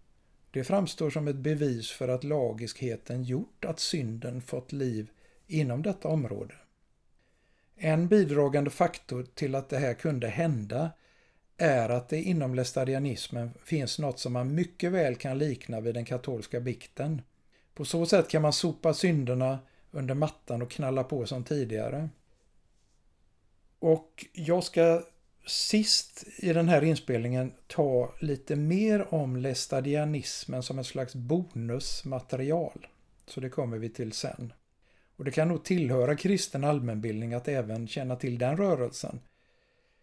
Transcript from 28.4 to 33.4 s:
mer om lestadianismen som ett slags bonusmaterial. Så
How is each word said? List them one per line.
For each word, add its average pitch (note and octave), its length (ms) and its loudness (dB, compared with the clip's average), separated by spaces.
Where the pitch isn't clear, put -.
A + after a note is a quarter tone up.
mer G3 580 2
om C3+ 220 0
lestadianismen C3+ 1300 -2
som C3+ 160 -6
ett B2+ 80 -6
slags C3 280 -6
bonusmaterial. C3+ 1700 -2
Så - 140 -10